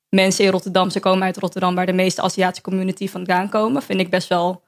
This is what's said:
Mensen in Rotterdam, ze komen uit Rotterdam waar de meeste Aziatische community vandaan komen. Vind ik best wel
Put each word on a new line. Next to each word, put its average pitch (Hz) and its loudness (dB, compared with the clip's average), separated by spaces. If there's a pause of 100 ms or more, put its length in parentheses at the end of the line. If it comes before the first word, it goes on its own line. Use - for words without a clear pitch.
Mensen 190 4
in 190 4
Rotterdam, 185 0
ze 185 -4
komen 190 2
uit 185 -2
Rotterdam 180 -2
waar 180 0
de 180 0
meeste 185 0
Aziatische 185 0
community 190 -4
vandaan 180 -2
komen. 240 0
Vind 190 -4
ik 180 -2
best 185 0
wel 180 0